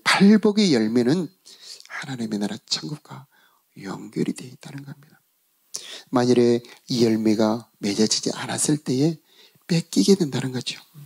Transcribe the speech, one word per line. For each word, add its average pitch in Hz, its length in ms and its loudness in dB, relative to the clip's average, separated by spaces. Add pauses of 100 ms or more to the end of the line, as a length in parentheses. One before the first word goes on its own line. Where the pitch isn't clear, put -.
팔복의 202 720 4
열매는 123 540 2 (600)
하나님의 113 520 -8
나라 104 160 -6 (100)
천국과 143 600 -10 (560)
연결이 - 520 -6
되어 - 140 -16
있다는 139 360 -18
겁니다. - 360 -20 (880)
만일에 120 520 4 (260)
이 117 160 0
열매가 110 760 2
맺어지지 - 540 -2
않았을 123 460 -2
때에 147 400 0 (480)
뺏기게 190 500 2
된다는 131 360 -4
거죠. - 280 -10 (260)